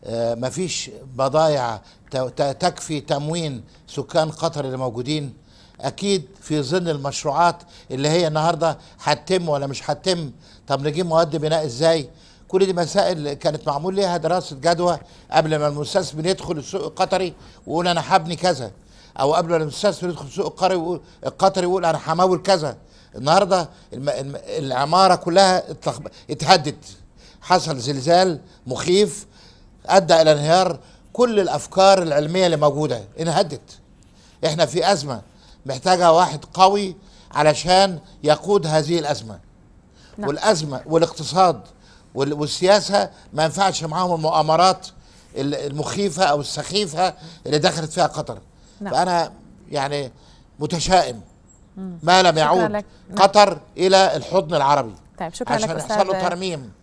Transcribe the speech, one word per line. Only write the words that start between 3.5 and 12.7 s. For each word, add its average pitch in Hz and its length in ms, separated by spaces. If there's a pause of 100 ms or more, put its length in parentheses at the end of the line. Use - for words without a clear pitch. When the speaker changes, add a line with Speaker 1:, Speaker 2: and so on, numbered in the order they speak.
Speaker 1:
سكان 156 440
قطر 156 340
اللي 131 120
موجودين، 131 560 (480)
أكيد 185 440 (160)
في 156 200
ظل 165 280
المشروعات 147 640 (360)
اللي 139 180
هي 170 180
النهاردة 156 500 (260)
هتتم 165 460
ولا 139 180
مش 135 220
هتتم، 160 420 (360)
طب 139 200
نجيب 156 180
مواد 160 300
بناء 156 300
إزاي؟ 147 440 (380)
كل 190 180
دي 190 80